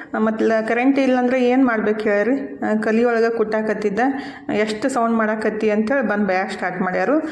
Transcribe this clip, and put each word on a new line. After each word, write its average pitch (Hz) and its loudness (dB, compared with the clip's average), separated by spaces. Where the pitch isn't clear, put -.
ಮತ್ತೆ 220 0
ಲ-, 220 2
ಕರೆಂಟ್ 254 2
ಇಲ್ಲಂದ್ರೆ 254 2
ಏನು 254 4
ಮಾಡ್ಬೇಕು 214 0
ಹೇಳ್ರಿ? 214 -2
ಆ, 214 0
ಕಲಿ 220 2
ಒಳಗೆ 226 2
ಕುಟ್ಟಾಕತ್ತಿದ್ದ, 214 -2
"ಎಷ್ಟು 214 -2
ಸೌಂಡ್ 233 0
ಮಾಡಾಕತ್ತಿ?" 214 0
ಅಂತೇಳಿ 220 0
ಬಂದು 208 0
ಬೈಯಕ್ಕೆ 185 0
ಸ್ಟಾರ್ಟ್ 180 -4
ಮಾಡ್ಯಾರು. 185 0